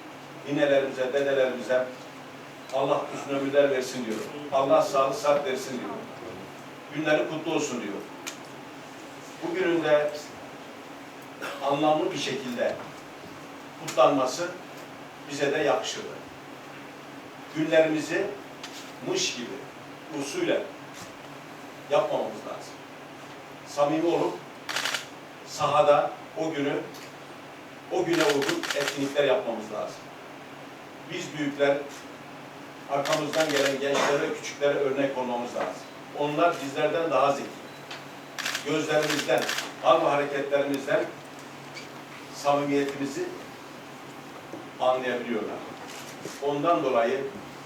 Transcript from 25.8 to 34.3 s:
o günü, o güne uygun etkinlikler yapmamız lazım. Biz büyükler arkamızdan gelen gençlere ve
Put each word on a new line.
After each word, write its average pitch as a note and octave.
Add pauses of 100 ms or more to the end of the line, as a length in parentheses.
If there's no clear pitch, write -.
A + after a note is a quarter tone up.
o D#3+
günü, C#3+ (1160)
o F4+
güne E4
uygun E4+ (120)
etkinlikler C#3
yapmamız A#2
lazım. - (1160)
Biz D3+
büyükler C#3+ (1120)
arkamızdan D3+
gelen C#3
gençlere C#3+
ve D#3